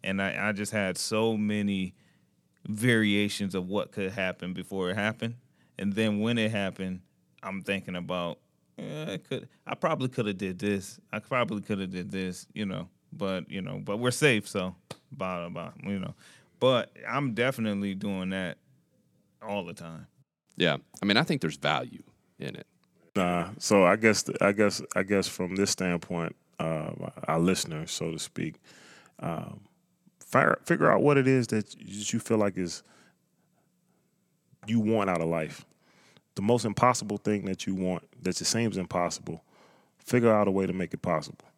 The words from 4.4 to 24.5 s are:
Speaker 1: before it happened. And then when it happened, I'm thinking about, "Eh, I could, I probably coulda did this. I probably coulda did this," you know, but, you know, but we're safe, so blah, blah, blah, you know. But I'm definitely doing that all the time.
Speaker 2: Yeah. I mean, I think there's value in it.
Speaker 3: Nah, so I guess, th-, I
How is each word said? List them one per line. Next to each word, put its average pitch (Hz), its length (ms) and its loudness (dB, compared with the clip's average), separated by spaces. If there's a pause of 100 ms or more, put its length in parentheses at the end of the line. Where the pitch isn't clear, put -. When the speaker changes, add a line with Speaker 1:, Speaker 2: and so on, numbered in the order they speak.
Speaker 1:
before 90 380 -4
it 95 60 -2
happened. 110 400 -2 (400)
And 98 160 -2
then 107 280 2
when 117 180 0
it 110 140 0
happened, 95 480 -4 (420)
I'm 95 200 -8
thinking 95 340 -4
about, 87 420 -4 (400)
"Eh, 156 360 -8
I - 20 -8
could, - 320 -8 (180)
I - 80 -6
probably 151 340 0
coulda 107 260 -2
did 92 260 -4
this. 101 400 -2 (120)
I 104 60 -4
probably 117 420 -2
coulda 95 280 -4
did 92 240 -8
this," 92 420 -6
you 107 100 -4
know, 95 240 -6 (240)
but, 92 380 -4
you 95 100 -6
know, 95 220 -8
but 104 140 -4
we're 123 160 2
safe, 123 360 4
so 92 280 -4 (340)
blah, 90 380 -6
blah, 87 240 -10
blah, - 180 -10
you 98 80 -2
know. - 160 -6 (460)
But 127 320 4 (160)
I'm 127 260 -2
definitely 104 600 0
doing 95 360 -4
that 92 280 -4 (840)
all 101 220 -4
the 85 100 -10
time. 82 320 -14 (500)
Speaker 2:
Yeah. 80 200 2 (260)
I 95 40 0
mean, 101 100 6
I 143 80 4
think 160 160 0
there's 78 160 -4
value 69 480 -2 (340)
in - 160 -8
it. - 140 -16 (480)
Speaker 3:
Nah, 90 320 2 (100)
so 101 260 6
I 92 120 8
guess, 110 260 4
th-, - 180 -6
I 101 120 6